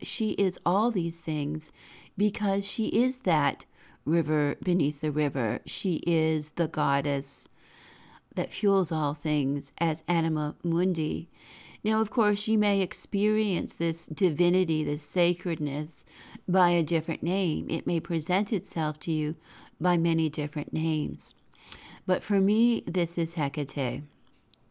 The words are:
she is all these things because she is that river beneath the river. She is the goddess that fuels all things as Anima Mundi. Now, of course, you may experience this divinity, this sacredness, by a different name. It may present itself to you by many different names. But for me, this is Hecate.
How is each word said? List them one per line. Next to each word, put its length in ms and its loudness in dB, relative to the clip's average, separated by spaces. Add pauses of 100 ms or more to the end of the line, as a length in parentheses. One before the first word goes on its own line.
she 300 -2
is 320 0
all 280 2
these 260 -2
things 540 -4 (440)
because 480 0
she 220 -4
is 340 0
that 460 0 (400)
river 560 2
beneath 400 0
the 100 0
river. 540 0
She 400 -2
is 460 2
the 140 0
goddess 800 -2 (880)
that 160 -4
fuels 400 2
all 220 0
things 640 -2
as 300 0
Anima 560 0
Mundi. 640 0 (560)
Now, 160 2
of 100 0
course, 380 2
you 100 4
may 220 4
experience 920 0
this 320 -2
divinity, 760 2
this 200 -2
sacredness, 1040 -2 (420)
by 220 6
a 120 4
different 400 -2
name. 460 0
It 180 -2
may 140 0
present 520 -2
itself 480 -4
to 120 -4
you 240 -2 (420)
by 200 2
many 320 2
different 420 -6
names. 640 -4 (720)
But 160 0
for 180 2
me, 460 2
this 320 -2
is 160 -2
Hecate. 680 -4 (680)